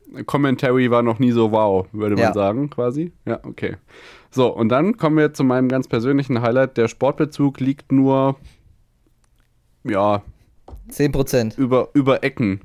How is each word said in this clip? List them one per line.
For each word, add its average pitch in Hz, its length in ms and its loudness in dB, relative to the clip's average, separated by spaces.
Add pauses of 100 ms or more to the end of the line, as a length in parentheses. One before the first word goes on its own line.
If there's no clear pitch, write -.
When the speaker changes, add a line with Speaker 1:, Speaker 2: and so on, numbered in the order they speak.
(260)
Speaker 1:
Commentary 131 680 0
war 120 100 4
noch 117 180 -2
nie 123 120 2
so 113 220 2
wow, 101 400 2
würde 104 220 -2
man 113 100 2
Speaker 2:
Ja. 107 80 0
Speaker 1:
sagen, 104 360 -2
quasi. 139 440 -4 (120)
Ja, 117 200 -6
okay. 110 320 -10 (540)
So, 123 220 2
und 110 140 0
dann 151 300 0
kommen 156 200 0
wir 151 160 2
zu 139 120 -2
meinem 127 240 0
ganz 131 180 -2
persönlichen 131 540 -2
Highlight. 127 340 0
Der 113 140 2
Sportbezug 143 720 -2
liegt 139 320 -4
nur, 135 420 2 (1500)
ja, 101 360 0 (680)
Speaker 2:
Zehn 143 220 -2
Prozent. 127 460 -2
Speaker 1:
über, 127 360 0
über 135 300 2
Ecken 113 420 -2